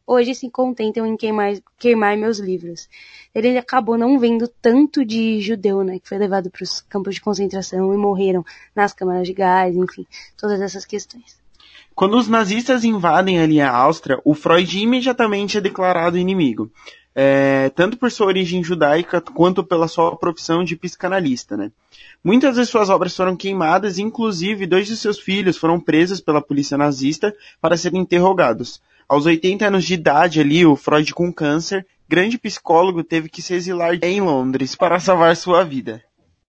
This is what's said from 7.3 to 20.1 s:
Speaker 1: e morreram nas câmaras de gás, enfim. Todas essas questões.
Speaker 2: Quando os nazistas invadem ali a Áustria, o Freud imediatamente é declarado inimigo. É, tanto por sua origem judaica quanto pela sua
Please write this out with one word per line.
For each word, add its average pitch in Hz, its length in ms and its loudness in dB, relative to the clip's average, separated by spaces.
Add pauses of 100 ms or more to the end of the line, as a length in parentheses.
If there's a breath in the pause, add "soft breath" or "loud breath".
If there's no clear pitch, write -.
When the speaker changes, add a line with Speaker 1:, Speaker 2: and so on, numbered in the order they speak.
Speaker 1:
e 202 40 0
morreram 190 480 0 (280 loud breath)
nas 208 200 -2
câmaras 180 340 -4
de 185 60 -8
gás, 185 420 2
enfim. 185 320 -4 (300 loud breath)
Todas 208 240 -4
essas 190 240 -8
questões. - 520 -14 (560 soft breath)
Speaker 2:
Quando 202 220 0
os 233 140 2
nazistas 226 560 0
invadem 185 560 2
ali 156 180 4
a 139 100 2
Áustria, 131 540 0
o 147 100 4
Freud 170 460 2
imediatamente 226 800 0
é 208 40 0
declarado 180 560 0
inimigo. 151 540 0 (420 loud breath)
É, 135 640 2
tanto 208 220 0
por 240 140 -2
sua 214 160 0
origem 180 360 -2
judaica 165 580 0
quanto 180 420 0
pela 165 240 0
sua 170 300 0